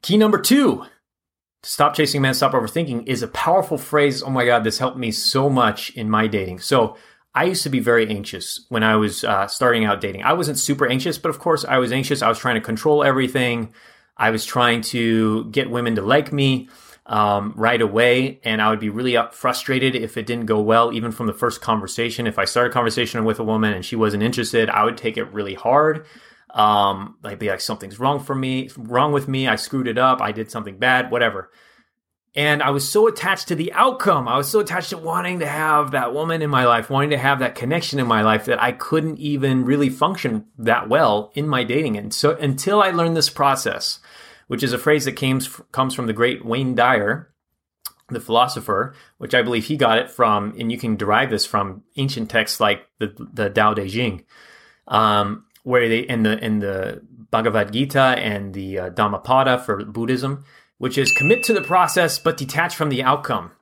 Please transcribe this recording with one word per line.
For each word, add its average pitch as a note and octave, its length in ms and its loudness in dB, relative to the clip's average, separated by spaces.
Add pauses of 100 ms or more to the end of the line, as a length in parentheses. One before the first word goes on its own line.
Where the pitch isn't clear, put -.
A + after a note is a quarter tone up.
Key F3+ 140 0
number G#3+ 240 6
two, B3+ 460 4 (760)
to - 80 -16
stop D3 240 2
chasing C#3+ 280 0
men, C3 140 2
stop C3 180 2
overthinking, B2 520 -2
is B2 160 -2
a A2+ 60 -6
powerful E3+ 500 0
phrase. D3 460 0
Oh C3+ 60 -8
my B2+ 160 0
God, A#2+ 180 4
this G#2+ 160 -2
helped B2+ 180 -2
me A#2+ 140 -4
so C3+ 380 0
much B2 400 0
in A2 200 -6
my A2 180 2
dating. F#2+ 320 -4
So A#2 360 0 (400)
I C#3+ 100 2
used F3+ 180 -2
to D3+ 60 -4
be C3+ 100 0
very A2+ 280 2
anxious G2+ 600 -10
when A2+ 140 0
I A2 120 4
was, G#2 280 0
uh, G2+ 240 0
starting A#2+ 380 2
out G2+ 160 0
dating. F#2+ 200 -6
I C#3 120 2
wasn't D3+ 260 -2
super C#3 280 0
anxious, C3 300 -2
but - 120 -2
of - 100 -6
course D#3+ 260 0
I C3 140 2
was B2 120 0
anxious. C3+ 300 -2
I G#2+ 80 4
was A#2 80 0
trying B2 180 -2
to A2 60 0
control D3 420 0
everything. B2+ 680 0 (420)
I A2 140 2
was A2 160 -2
trying A#2+ 360 2
to A2+ 640 0
get A#2 260 -2
women A#2+ 240 -2
to G2+ 80 -2
like C#3 280 0
me, C3+ 380 0 (380)
um, G#2 480 2
right A2+ 260 2
away. B2 640 2
And A2 180 0
I G#2+ 80 4
would G#2+ 100 0
be G#2+ 120 -4
really A#2+ 260 0
up, A2+ 160 0
frustrated B2+ 640 0
if A2+ 200 -6
it G#2+ 120 -8
didn't A#2 180 -4
go G#2+ 160 2
well, A#2 320 4
even A2+ 180 -4
from A2+ 140 -6
the G#2 80 -2
first - 260 -2
conversation. A#2 680 -2
If G#2 100 -4
I G2 80 2
started A#2+ 240 0
a A#2+ 40 -10
conversation A#2 520 -2
with A2 140 0
a A#2 40 -4
woman A2 300 0
and F#2 100 -6
she - 120 -8
wasn't G#2 260 0
interested, A2+ 480 0
I G#2 140 2
would A2+ 120 0
take A2+ 220 -6
it G#2+ 160 -8
really G2 220 -6
hard. D3+ 500 2 (480)
Um, G2+ 680 2
I'd G2+ 160 -12
be G#2 100 -4
like, F#2+ 120 -4
"Something's G#2 380 -10
wrong C#3 200 0
for C#3 160 -6
me, C3 420 -4
wrong B2+ 340 0
with C#3 160 0
me. C3 200 -2
I A2 80 2
screwed B2+ 320 -4
it A2+ 100 -2
up. B2+ 240 4
I G#2+ 100 -2
did G#2+ 200 -8
something G#2 260 -10
bad," B2+ 320 2
whatever. A2+ 400 0 (840)
And D3 280 2
I C3+ 80 2
was C#3 180 -2
so G#3+ 180 4
attached G3 420 -2
to F3 60 -2
the D#3+ 180 -4
outcome. G3 540 2
I A#2+ 100 2
was C#3 100 0
so G#3+ 120 2
attached F#3 300 -4
to F#3 80 -8
wanting F3 420 -4
to D#3 60 -4
have D3 460 0
that B2+ 240 -2
woman D#3+ 260 -2
in D3+ 80 -2
my B2+ 160 2
life, A#2 240 4
wanting C#3 220 0
to D3 80 0
have C#3 200 2
that B2+ 140 -2
connection C#3 460 -4
in B2+ 80 0
my A2+ 160 4
life, A2 220 4
that B2 140 0
I B2 120 2
couldn't D#3 480 -2
even C3+ 460 0
really C#3+ 240 2
function C3 560 -2 (120)
that A2 320 0
well A2 460 2
in D3+ 120 -2
my C3 160 0
dating. A#2+ 320 -2
And G#2 160 -8
so D3 200 0
until D#3+ 500 0
I F#3+ 80 4
learned E3+ 260 0
this D#3 140 0
process, - 720 -2 (480)
which B2 160 -4
is B2 100 0
a B2 60 -2
phrase D3+ 260 2
that C3+ 60 -2
came, C3 300 -2 (300)
comes C3 220 -2
from B2 140 -6
the A2 60 -2
great A#2+ 300 0
Wayne B2+ 300 -2
Dyer, A#2+ 580 2 (800)
the B2 100 -6
philosopher, A2+ 760 -2 (240)
which - 160 -4
I B2 80 4
believe A#2 220 0
he D3+ 120 -4
got A#2 220 4
it B2 100 -4
from, G#2+ 480 0
and A#2 140 -4
you B2 80 -4
can A2+ 160 -2
derive G#2+ 340 2
this G#2+ 160 0
from G2 380 -4 (140)
ancient C3+ 340 -4
texts A2+ 280 0
like G#2 220 0 (160)
the, G#2+ 160 -4 (180)
the G#2 200 -2
Tao G#2+ 240 4
Te G2+ 120 -4
Ching, G#2 360 -4 (640)
um, G#2 580 2 (160)
where B2 260 2
they, A2+ 120 2
in B2 240 -2
the, G#2+ 200 0
in G#2+ 180 -2
the G2 420 -6 (260)
Bhagavad A2 420 0
Gita C3+ 300 0 (160)
and G2 380 -6
the, F#2+ 240 -6
uh, F2+ 100 -6
Dhammapada A#2+ 720 2
for G#2 260 -4
Buddhism, B2+ 600 -4 (340)
which C3 180 -4
is, C3 160 2
"Commit F3 300 2
to A#3 100 0
the G3 80 0
process, F3 580 2
but D#3+ 160 0
detach D#3 400 -4
from D3+ 140 -2
the B2+ 120 -2
outcome." B2+ 500 0 (100)